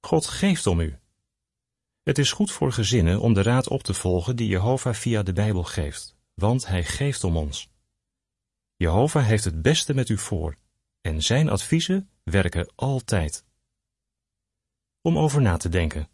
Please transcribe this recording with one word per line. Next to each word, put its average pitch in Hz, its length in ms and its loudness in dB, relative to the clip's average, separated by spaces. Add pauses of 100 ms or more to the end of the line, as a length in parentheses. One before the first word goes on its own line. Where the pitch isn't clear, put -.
God - 260 0
geeft - 400 0
om 85 140 2
u. 78 180 -4 (1040)
Het 139 160 0
is 139 140 2
goed 208 200 0
voor 135 200 -2
gezinnen 101 480 2
om 113 140 4
de 98 80 4
raad 120 260 2
op - 140 -4
te 95 120 -4
volgen 90 420 -2
die 117 120 -2
Jehovah 113 460 0
via 110 280 -2
de 92 100 -4
Bijbel 98 320 0
geeft, - 520 -8 (180)
want 123 320 0
hij 90 180 0
geeft - 400 -4
om 82 120 0
ons. 73 340 -6 (1040)
Jehovah 117 480 2
heeft 107 200 2
het 80 180 -4
beste 147 320 2
met 131 140 -2
u 104 100 0
voor 78 380 -6 (440)
en 78 220 -4
zijn 147 260 2
adviezen 175 600 -2 (120)
werken 87 520 0
altijd. 113 680 -2 (1600)
Om 165 180 0
over 147 220 2
na 95 160 4
te 87 120 -2
denken. 82 460 -2